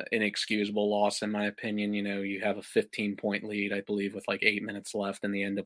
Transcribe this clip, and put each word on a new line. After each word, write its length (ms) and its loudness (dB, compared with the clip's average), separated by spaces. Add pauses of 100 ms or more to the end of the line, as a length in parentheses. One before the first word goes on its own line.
(120)
inexcusable 760 2
loss, 360 2
in 80 0
my 160 0
opinion. 480 -2
You 80 0
know, 180 -2
you 200 -4
have 160 2
a 40 -8
fifteen 540 0
point 280 0
lead, 300 -2
I 80 -2
believe, 320 0
with, 140 -8
like, 160 0
eight 200 4
minutes 300 -8
left, 300 -2
and 100 0
they 80 0
end 180 0
up 60 -4